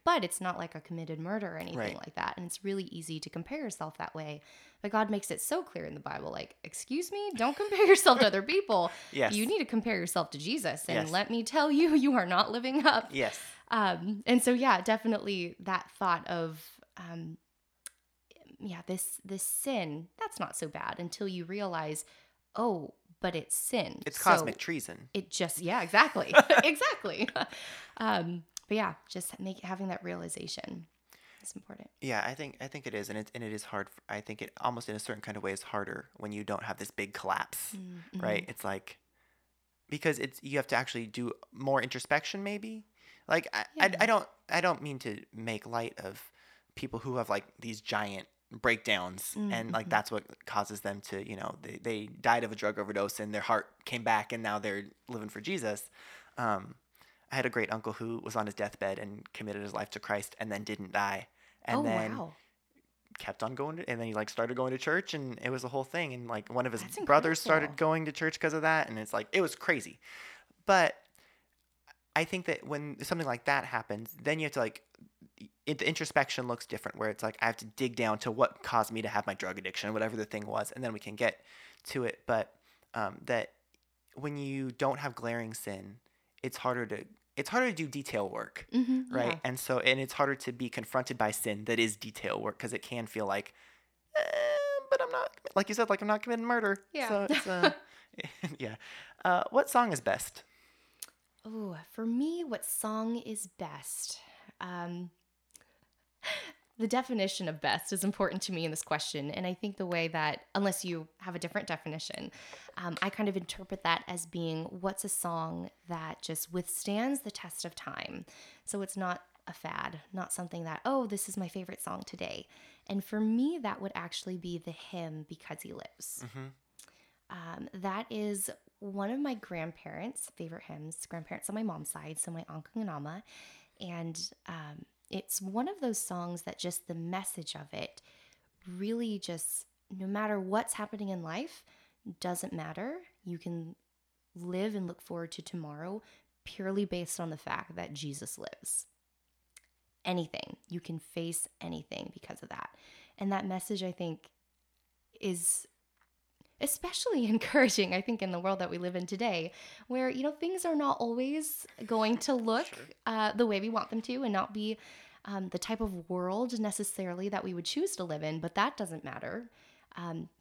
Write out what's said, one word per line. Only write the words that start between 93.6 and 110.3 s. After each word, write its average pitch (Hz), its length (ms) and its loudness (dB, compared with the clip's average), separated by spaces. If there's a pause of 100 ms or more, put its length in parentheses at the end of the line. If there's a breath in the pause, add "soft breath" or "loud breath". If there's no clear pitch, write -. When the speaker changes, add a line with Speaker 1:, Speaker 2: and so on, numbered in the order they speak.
Speaker 2:
"Eh, 605 400 2 (340)
but 539 100 6
I'm 494 100 -2
not," 494 200 -2 (240)
like 202 140 4
you 214 60 -2
said, 220 140 2
like, 202 140 2
"I'm 208 60 -2
not 214 140 4
committing 233 220 -2
murder." 220 480 2
Speaker 1:
Yeah. 262 160 -2
Speaker 2:
So 202 220 2
it's, 294 160 2
uh, 180 260 4 (420 loud breath)
<laughs> - 440 -8
yeah. 110 180 -4 (480 loud breath)
Uh, 180 260 6
what 277 200 6
song 240 220 6
is 135 80 0
best? - 420 0 (1040 loud breath)
Speaker 1:
Ooh, 214 300 -6 (160)
for 226 120 -4
me, 302 400 0
what 233 220 -4
song 220 500 -2
is 214 300 -6
best? - 720 -8 (420 loud breath)
Um, 175 500 -6 (1700 loud breath)
the 226 100 2
definition 220 580 2
of 156 140 -2
best - 320 0
is 190 120 0
important 190 360 2
to - 120 -4
me 165 120 -2
in 160 60 0
this 156 120 -4
question. 151 480 -2
And 180 160 -2
I 185 60 0
think 196 240 -4
the 196 100 -2
way 170 220 2
that, 156 460 0